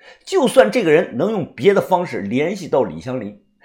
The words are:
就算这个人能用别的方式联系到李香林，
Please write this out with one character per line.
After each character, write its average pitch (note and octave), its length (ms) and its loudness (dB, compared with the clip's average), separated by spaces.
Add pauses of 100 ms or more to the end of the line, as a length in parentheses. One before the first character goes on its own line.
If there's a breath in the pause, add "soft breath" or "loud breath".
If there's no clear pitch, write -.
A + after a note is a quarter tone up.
(240 soft breath)
就 E4 240 2
算 G#3+ 240 4
这 B3+ 100 0
个 E3 80 2
人 D3+ 280 2
能 F3 120 0
用 G3 240 -6
别 F#3 200 2
的 F#3+ 80 2
方 F3+ 240 -2
式 A#2+ 160 -8
联 C3+ 340 -4
系 F3+ 100 -12
到 C3 180 0
李 E2 180 -10
香 B2+ 180 -8
林， G2+ 260 -14 (180 loud breath)